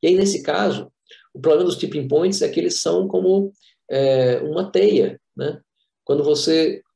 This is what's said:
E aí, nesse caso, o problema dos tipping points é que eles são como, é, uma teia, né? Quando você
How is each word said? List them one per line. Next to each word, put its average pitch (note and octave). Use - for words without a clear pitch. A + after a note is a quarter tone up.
E D#3+
aí, F3+
nesse G3
caso, F3+
o -
problema D#3
dos E3
tipping D3+
points E3+
é -
que E3
eles F3
são F3+
como, F#3+
é, C3+
uma E3
teia, F#3
né? C#3+
Quando C#3+
você D#3